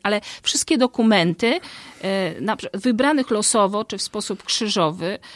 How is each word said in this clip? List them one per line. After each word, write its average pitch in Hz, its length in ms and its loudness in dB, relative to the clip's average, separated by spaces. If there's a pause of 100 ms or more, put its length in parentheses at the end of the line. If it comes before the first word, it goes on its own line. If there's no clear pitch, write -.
ale 208 180 0 (220)
wszystkie - 340 0
dokumenty, 220 680 4 (920)
y, 117 40 -10
na 208 140 -2
przykład - 260 -8
wybranych 254 500 2
losowo, 208 540 2
czy - 120 -10
w - 40 -8
sposób - 420 -8
krzyżowy, 180 760 -2 (160)